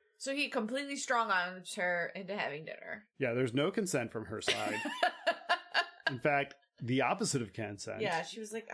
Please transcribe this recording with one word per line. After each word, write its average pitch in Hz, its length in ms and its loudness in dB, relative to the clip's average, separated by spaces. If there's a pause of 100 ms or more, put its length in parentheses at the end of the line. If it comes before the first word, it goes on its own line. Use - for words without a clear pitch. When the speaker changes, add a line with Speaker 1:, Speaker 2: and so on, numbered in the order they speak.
(160)
Speaker 1:
So 269 180 -4
he 294 140 0
completely 269 480 -2
strong-arms 185 800 0
her 180 400 0
into 190 220 -6
having 147 300 -2
dinner. - 400 -10 (120)
Speaker 2:
Yeah, 123 160 2
there's 127 200 2
no 147 180 4
consent 151 400 0
from 110 140 -6
her 107 140 -6
side. 107 360 0 (680)
Speaker 1:
<laughs> - 680 0
Speaker 2:
In 131 100 -4
fact, 143 340 4 (260)
the 131 220 4
opposite 143 400 2
of 104 100 -6
consent. 104 480 -6
Speaker 1:
Yeah, 170 220 2
she - 160 -8
was 214 140 -10
like, 220 220 -8